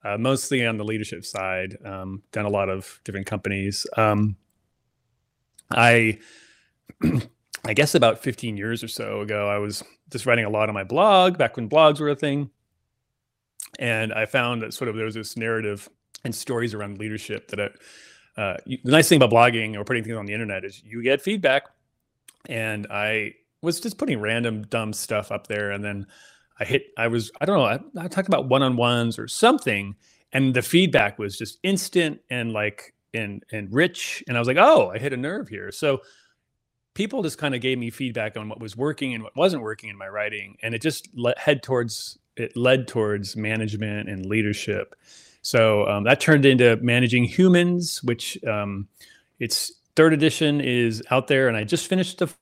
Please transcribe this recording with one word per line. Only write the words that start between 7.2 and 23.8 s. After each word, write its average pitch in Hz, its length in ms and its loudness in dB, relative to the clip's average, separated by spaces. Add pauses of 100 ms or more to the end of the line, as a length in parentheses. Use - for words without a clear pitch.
I 110 100 -2
guess 143 200 2
about 113 280 4
fifteen 117 340 -6
years 113 280 -6
or 113 40 -12
so 104 320 -8
ago, 104 280 -4
I 101 100 0
was 104 240 -6 (280)
just 117 160 -10
writing 117 180 4
a 101 60 -4
lot 107 180 0
on 107 60 -4
my 98 100 -6
blog, 185 540 4
back 123 180 2
when 113 120 -6
blogs 151 320 6
were 151 100 -2
a 147 60 2
thing. 143 340 -4 (1300)
And 110 340 -2
I 110 140 -2
found 120 360 -2
that 110 100 -10
sort 127 160 -6
of 107 80 -6
there 110 80 -4
was 110 120 -6
this 110 200 -12
narrative 113 520 -6 (360)
and 117 100 -6
stories 117 400 -4
around 101 240 -10
leadership 107 500 -10
that, 101 240 -6 (640)
uh, 101 280 -4
you, 131 200 -8
the 127 80 2
nice 156 160 8
thing 156 120 8
about 123 100 6
blogging 113 460 4
or 104 80 -6
putting 117 200 -4
things 113 120 -10
on 104 100 -8
the 101 60 -8
internet 104 320 -6
is 98 200 -14
you 113 180 -12
get 135 180 2
feedback. 165 440 0 (840)
And 110 420 -6
I 107 440 -4 (280)
was 165 180 -2